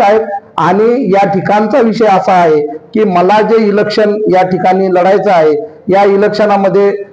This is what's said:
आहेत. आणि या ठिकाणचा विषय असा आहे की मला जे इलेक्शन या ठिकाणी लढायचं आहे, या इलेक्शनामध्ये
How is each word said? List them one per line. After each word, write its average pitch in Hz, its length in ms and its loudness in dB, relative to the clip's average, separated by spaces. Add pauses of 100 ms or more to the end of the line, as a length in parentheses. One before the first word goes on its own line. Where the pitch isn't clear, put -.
आहेत. 208 200 2 (380)
आणि 208 540 0
या 196 160 2
ठिकाणचा 208 520 -2
विषय 226 260 0
असा 190 260 0
आहे 165 280 2 (340)
की 214 100 0
मला 190 360 2
जे 220 260 0
इलेक्शन 208 480 0 (180)
या 185 100 2
ठिकाणी 185 460 0
लढायचं 185 420 0
आहे, 156 220 2 (360)
या 190 160 2
इलेक्शनामध्ये 202 880 0 (200)